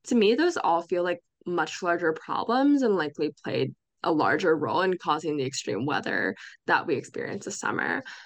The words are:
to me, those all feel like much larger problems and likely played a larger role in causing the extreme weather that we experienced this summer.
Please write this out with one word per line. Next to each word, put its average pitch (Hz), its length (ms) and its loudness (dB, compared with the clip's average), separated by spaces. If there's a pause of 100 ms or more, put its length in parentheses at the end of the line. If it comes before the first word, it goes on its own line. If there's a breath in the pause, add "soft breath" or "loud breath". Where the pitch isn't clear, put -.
to - 100 0
me, 220 200 6
those 339 220 2
all 170 260 2
feel 175 200 0
like 175 180 0 (260)
much 165 360 -2
larger 170 300 2
problems 269 720 2
and 214 140 4
likely 151 380 -2 (100)
played 131 300 -2 (300)
a 170 80 2
larger 156 440 2
role 143 260 0
in 185 160 0
causing 156 380 -2
the 135 80 -2
extreme 127 420 -4
weather 95 480 -2 (320 loud breath)
that - 200 2
we 135 100 0
experienced - 480 -8
this - 160 -10
summer. - 420 -4 (240 loud breath)